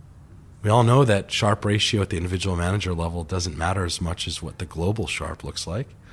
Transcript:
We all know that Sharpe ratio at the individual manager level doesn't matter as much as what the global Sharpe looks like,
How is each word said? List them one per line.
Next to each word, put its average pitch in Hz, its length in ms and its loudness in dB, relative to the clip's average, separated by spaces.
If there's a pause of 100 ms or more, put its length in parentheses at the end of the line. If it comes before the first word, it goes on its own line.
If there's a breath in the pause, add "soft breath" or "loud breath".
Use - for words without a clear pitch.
(640)
We 104 80 2
all 120 120 8
know 123 220 8
that 101 260 2
Sharpe - 340 2
ratio 104 380 2
at 92 80 -2
the 92 60 -2
individual 90 400 -2
manager 92 360 0
level 85 300 -4
doesn't 87 340 -4
matter 90 280 -2
as 82 160 -4
much 82 260 -4
as - 160 -8
what - 160 -10
the 87 80 -6
global 98 400 -2
Sharpe - 380 -8
looks - 240 -10
like, 101 180 -6 (260 loud breath)